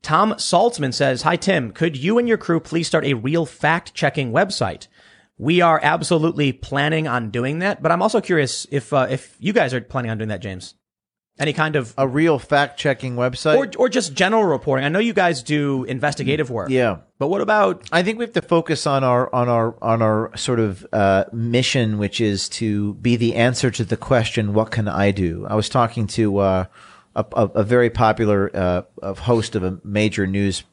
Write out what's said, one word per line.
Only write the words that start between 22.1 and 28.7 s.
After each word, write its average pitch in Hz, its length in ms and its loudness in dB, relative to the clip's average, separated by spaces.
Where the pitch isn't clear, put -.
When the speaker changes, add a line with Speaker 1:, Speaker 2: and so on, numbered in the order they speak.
Speaker 2:
is 104 300 0
to 104 440 -2
be 120 220 2
the 117 200 0
answer 120 340 2
to 110 140 -4
the 110 120 -4
question, 110 580 0
"What 110 160 2
can 107 160 -2
I 101 240 2
do?" 92 380 -2
I 104 60 -4
was 107 140 0
talking 117 400 0
to, 104 300 0
uh, 95 260 2
a, 113 160 -2
a, 117 140 2
a 107 180 0
very 120 260 4
popular, 107 640 2
uh, 90 280 0